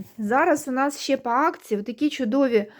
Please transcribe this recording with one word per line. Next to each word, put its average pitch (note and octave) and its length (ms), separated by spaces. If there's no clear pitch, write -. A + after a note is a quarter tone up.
зараз C#4+ 500
у - 20
нас C#4 280
ще C4+ 180
по B3 140
акції A#3+ 500
отакі B3 300
чудові, A#3+ 560